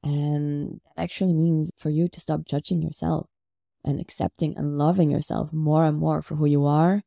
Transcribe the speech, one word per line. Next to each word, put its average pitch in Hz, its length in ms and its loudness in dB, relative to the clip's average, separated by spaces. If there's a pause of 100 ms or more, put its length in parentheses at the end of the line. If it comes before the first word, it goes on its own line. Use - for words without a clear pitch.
And 147 800 -4
that - 180 -10
actually 175 320 0
means 160 420 2
for 156 140 -4
you 160 180 0
to - 120 -10
stop 160 240 -4
judging 156 380 -2
yourself 156 460 -4 (560)
and 139 160 -2
accepting - 560 -4
and 147 220 -4
loving 160 320 4
yourself 151 420 -2
more 156 320 2
and 151 140 2
more 156 240 0
for 151 140 -8
who 151 100 0
you 143 180 4
are 165 420 4